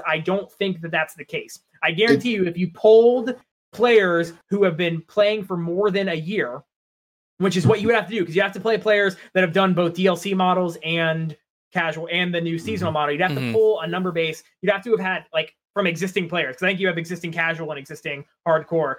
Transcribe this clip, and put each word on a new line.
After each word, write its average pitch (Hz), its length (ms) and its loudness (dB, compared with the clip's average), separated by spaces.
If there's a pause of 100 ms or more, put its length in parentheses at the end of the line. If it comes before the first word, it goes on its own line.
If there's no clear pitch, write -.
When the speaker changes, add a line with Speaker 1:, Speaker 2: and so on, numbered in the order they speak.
Speaker 1:
I 160 100 0
don't 185 340 -4
think 185 300 -4
that 165 100 -8
that's 160 220 -2
the 147 100 -18
case. - 360 -12 (240)
I 165 80 0
guarantee 226 420 2
Speaker 2:
It 202 60 0
Speaker 1:
you, 185 80 2
if 170 100 -6
you 175 140 -2
polled 233 640 6 (380)
players 185 600 4 (160)
who 202 140 2
have 175 140 2
been 165 260 -2
playing 208 400 0
for 185 140 -8
more 175 340 -2
than 190 180 -2
a 170 60 -2
year, 151 480 -4 (760)
which 185 200 0
is 175 100 2
what 214 140 4
you 214 60 -2
would 233 80 4
have 208 120 0
to 202 40 -12
do, 208 140 -2
'cause 156 100 -6
you 190 60 2
have 196 120 0
to 208 60 -10
play 220 180 0
players 208 400 2 (160)
that 185 80 2
have 165 120 0
done 190 200 4
both 170 200 0
D 185 140 0
L 175 80 2
C 196 180 -6
models 180 500 0
and 160 520 -2 (380)
casual 165 380 -4
and 180 220 -2
the 170 80 -2
new 165 160 -4
seasonal 175 320 -4
Speaker 2:
Mm-hmm. 156 40 -4
Speaker 1:
model. 147 200 0
You'd 147 80 -2
have 175 140 2
to 131 40 -4
Speaker 3:
Mm-hmm. 123 140 -2
Speaker 1:
pull 190 280 2
a 160 60 -6
number 180 240 -4
base. 165 300 -4 (200)
You'd 175 100 0
have 196 140 -2
to 233 60 -2
have 196 80 2
had, 185 340 -4
like, 160 200 -4 (200)
from 202 140 -2
existing 175 420 -4
players, 151 260 -4
'cause - 80 -10
I 185 60 2
think 190 100 -2
you 190 80 0
have 170 100 -2
existing 170 360 -8
casual 165 380 -4
and 143 60 -10
existing 143 460 -12 (240)
hardcore, 156 520 0